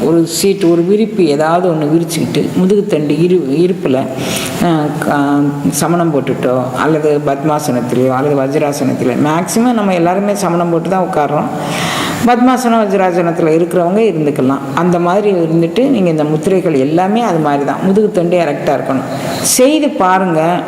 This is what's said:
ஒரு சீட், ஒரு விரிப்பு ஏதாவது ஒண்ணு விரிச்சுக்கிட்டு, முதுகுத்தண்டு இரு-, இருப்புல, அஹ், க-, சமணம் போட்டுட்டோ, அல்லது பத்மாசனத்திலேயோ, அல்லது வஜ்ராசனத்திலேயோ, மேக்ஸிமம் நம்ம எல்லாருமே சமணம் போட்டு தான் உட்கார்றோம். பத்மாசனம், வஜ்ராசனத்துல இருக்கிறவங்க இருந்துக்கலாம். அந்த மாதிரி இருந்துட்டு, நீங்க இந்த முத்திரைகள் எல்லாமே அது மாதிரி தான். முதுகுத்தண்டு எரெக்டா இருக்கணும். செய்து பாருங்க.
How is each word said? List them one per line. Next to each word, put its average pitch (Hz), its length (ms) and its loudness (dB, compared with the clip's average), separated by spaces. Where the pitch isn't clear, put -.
ஒரு 165 240 2
சீட், 196 360 0
ஒரு 170 200 4
விரிப்பு 208 420 2
ஏதாவது 160 480 2
ஒண்ணு 156 140 0
விரிச்சுக்கிட்டு, 160 600 0
முதுகுத்தண்டு 180 520 2
இரு-, 165 400 2
இருப்புல, 165 480 0
அஹ், 156 420 -2
க-, 143 640 0
சமணம் 170 440 0
போட்டுட்டோ, 127 480 0
அல்லது 151 500 0
பத்மாசனத்திலேயோ, 131 840 0
அல்லது 139 260 0
வஜ்ராசனத்திலேயோ, 135 880 -2
மேக்ஸிமம் 185 480 0
நம்ம 202 200 0
எல்லாருமே 185 420 0
சமணம் 175 360 0
போட்டு 165 180 -2
தான் 185 240 0
உட்கார்றோம். 143 320 -2
பத்மாசனம், 240 540 2
வஜ்ராசனத்துல 180 680 0
இருக்கிறவங்க 175 480 0
இருந்துக்கலாம். 147 600 0
அந்த 175 240 2
மாதிரி 190 320 2
இருந்துட்டு, 165 580 0
நீங்க 196 200 2
இந்த 156 140 0
முத்திரைகள் 170 500 0
எல்லாமே 170 480 2
அது 190 180 0
மாதிரி 143 260 0
தான். 139 100 -2
முதுகுத்தண்டு 185 420 2
எரெக்டா 160 380 0
இருக்கணும். 135 320 -2
செய்து 285 480 2
பாருங்க. 185 800 0